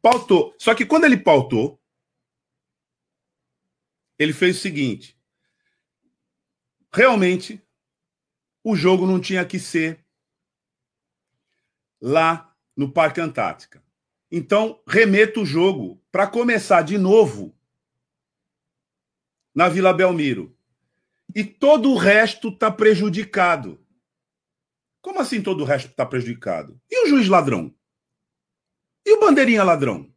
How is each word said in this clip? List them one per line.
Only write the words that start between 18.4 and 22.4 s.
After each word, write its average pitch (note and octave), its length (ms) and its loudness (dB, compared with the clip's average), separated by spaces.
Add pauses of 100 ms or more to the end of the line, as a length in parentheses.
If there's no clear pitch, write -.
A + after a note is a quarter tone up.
na F3 140 2
Vila F#3 240 2
Belmiro. D3+ 640 -2 (760)
E G#3 100 -6
todo C#4 480 2
o A#3 40 0
resto G#3+ 540 2